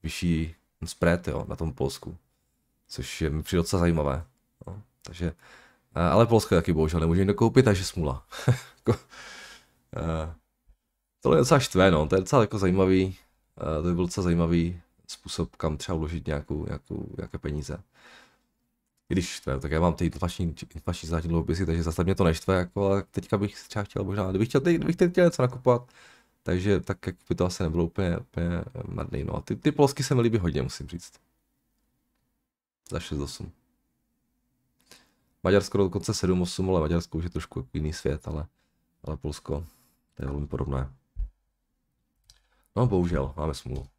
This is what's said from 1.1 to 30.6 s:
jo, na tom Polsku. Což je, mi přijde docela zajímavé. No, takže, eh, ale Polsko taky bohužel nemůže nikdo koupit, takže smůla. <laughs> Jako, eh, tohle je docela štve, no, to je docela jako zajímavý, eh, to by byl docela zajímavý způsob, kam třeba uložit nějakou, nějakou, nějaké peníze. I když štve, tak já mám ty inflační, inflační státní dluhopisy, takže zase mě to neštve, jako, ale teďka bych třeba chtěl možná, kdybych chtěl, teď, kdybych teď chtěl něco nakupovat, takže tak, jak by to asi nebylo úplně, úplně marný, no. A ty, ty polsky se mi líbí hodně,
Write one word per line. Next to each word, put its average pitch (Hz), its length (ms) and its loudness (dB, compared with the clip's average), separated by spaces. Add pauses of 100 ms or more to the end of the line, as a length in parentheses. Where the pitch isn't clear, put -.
jo, - 200 -4
na - 80 -8
tom 80 160 -4
Polsku. 85 440 -6 (720)
Což - 320 -10
je, 78 100 0
mi 78 120 -2
přijde 90 160 0
docela 87 220 2
zajímavé. 80 440 2 (420)
No, 95 160 -14 (200)
takže, 82 320 -6 (600)
eh, 80 80 0
ale 87 240 6
Polsko 110 280 4
taky 85 180 4
bohužel 78 280 2
nemůže 85 200 4
nikdo 98 140 2
koupit, 117 280 6
takže 98 220 4
smůla. 73 420 -4 (200)
<laughs> 123 100 4 (300)
Jako, - 140 2 (960)
eh, 80 380 -4 (880)
tohle 127 180 4
je - 20 6
docela 131 200 6
štve, 95 300 4
no, 76 180 2
to 90 60 2
je 95 60 4
docela 117 220 2
jako 104 160 -2
zajímavý, 95 600 4 (400)
eh, 78 240 -4
to - 0 -
by 87 120 0
byl 90 120 0
docela 90 180 -4
zajímavý 85 560 2 (280)
způsob, - 480 -8
kam 78 200 -2
třeba 85 200 -6
uložit 80 300 -4
nějakou, 76 400 -4
nějakou, - 500 -10
nějaké - 220 -10
peníze. 73 440 -6 (1300)
I - 60 -2
když 90 140 0
štve, 67 320 -6
tak 71 100 -6
já 78 100 2
mám 85 140 2
ty 87 120 -2
inflační, 85 480 -4 (200)
inflační 82 340 -8
státní 82 200 -2
dluhopisy, 82 380 0
takže 82 160 0
zase 82 220 0
mě 95 100 2
to 95 100 2
neštve, 85 320 2
jako, 92 300 -2
ale 98 240 2
teďka - 280 -4
bych - 300 -6
třeba 104 140 -6
chtěl 101 220 -6
možná, 98 260 -2
kdybych 101 180 2
chtěl, 139 120 2
teď, 170 160 2
kdybych 160 200 -2
teď 175 140 4
chtěl 180 140 4
něco 165 180 4
nakupovat, 123 460 2 (540)
takže 90 380 2
tak, - 260 -6
jak 92 100 -6 (120)
by 87 60 0
to 90 120 2
asi 90 160 -4
nebylo 85 220 2
úplně, 85 340 -2
úplně 85 460 -4 (220)
marný, - 380 -6
no. - 120 -4
A - 40 -6
ty, - 160 -4
ty 147 160 0
polsky 139 300 2
se 139 120 0
mi 123 60 4
líbí 117 180 2
hodně, 78 240 0